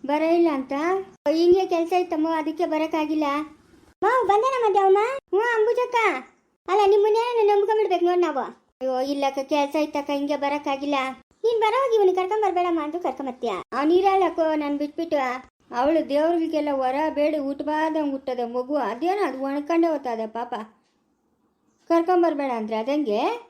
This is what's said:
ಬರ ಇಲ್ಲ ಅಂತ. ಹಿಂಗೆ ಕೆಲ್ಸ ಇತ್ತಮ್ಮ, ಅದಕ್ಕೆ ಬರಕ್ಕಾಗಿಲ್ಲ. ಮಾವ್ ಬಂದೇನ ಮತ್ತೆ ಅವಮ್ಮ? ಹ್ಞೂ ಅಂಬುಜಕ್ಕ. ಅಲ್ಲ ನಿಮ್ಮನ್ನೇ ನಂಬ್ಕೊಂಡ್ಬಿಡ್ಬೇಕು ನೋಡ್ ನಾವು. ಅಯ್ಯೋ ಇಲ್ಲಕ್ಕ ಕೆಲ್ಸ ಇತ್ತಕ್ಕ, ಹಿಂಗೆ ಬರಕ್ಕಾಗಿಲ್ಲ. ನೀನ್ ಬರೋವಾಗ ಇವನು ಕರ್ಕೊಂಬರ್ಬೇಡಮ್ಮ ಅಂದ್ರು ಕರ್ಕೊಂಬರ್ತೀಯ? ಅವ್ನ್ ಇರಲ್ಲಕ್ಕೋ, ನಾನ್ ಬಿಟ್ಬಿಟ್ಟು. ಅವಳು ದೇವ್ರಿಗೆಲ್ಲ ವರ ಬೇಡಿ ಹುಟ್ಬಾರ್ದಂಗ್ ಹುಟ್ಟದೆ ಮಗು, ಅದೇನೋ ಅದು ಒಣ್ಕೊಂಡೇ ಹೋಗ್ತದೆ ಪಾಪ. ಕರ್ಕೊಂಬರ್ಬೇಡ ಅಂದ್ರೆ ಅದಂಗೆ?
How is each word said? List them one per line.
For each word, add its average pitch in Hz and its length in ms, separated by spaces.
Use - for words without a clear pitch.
ಬರ 302 160
ಇಲ್ಲ 339 160
ಅಂತ. 269 200
ಹಿಂಗೆ 349 280
ಕೆಲ್ಸ 339 180
ಇತ್ತಮ್ಮ, 330 240
ಅದಕ್ಕೆ 320 340
ಬರಕ್ಕಾಗಿಲ್ಲ. 311 540
ಮಾವ್ 480 260
ಬಂದೇನ 480 340
ಮತ್ತೆ 403 200
ಅವಮ್ಮ? 392 180
ಹ್ಞೂ 403 100
ಅಂಬುಜಕ್ಕ. 480 440
ಅಲ್ಲ 415 100
ನಿಮ್ಮನ್ನೇ 427 300
ನಂಬ್ಕೊಂಡ್ಬಿಡ್ಬೇಕು 415 600
ನೋಡ್ 359 160
ನಾವು. 269 180
ಅಯ್ಯೋ 262 140
ಇಲ್ಲಕ್ಕ 277 260
ಕೆಲ್ಸ 285 220
ಇತ್ತಕ್ಕ, 294 320
ಹಿಂಗೆ 285 260
ಬರಕ್ಕಾಗಿಲ್ಲ. 285 540
ನೀನ್ 453 200
ಬರೋವಾಗ 466 340
ಇವನು 381 220
ಕರ್ಕೊಂಬರ್ಬೇಡಮ್ಮ 359 680
ಅಂದ್ರು 320 200
ಕರ್ಕೊಂಬರ್ತೀಯ? 254 480
ಅವ್ನ್ 302 200
ಇರಲ್ಲಕ್ಕೋ, 370 480
ನಾನ್ 285 180
ಬಿಟ್ಬಿಟ್ಟು. 302 400
ಅವಳು 302 220
ದೇವ್ರಿಗೆಲ್ಲ 311 580
ವರ 254 120
ಬೇಡಿ 302 300
ಹುಟ್ಬಾರ್ದಂಗ್ 302 680
ಹುಟ್ಟದೆ 247 320
ಮಗು, 254 200
ಅದೇನೋ 349 380
ಅದು 262 100
ಒಣ್ಕೊಂಡೇ 330 440
ಹೋಗ್ತದೆ 233 340
ಪಾಪ. 233 160
ಕರ್ಕೊಂಬರ್ಬೇಡ 330 600
ಅಂದ್ರೆ 214 220
ಅದಂಗೆ? 254 380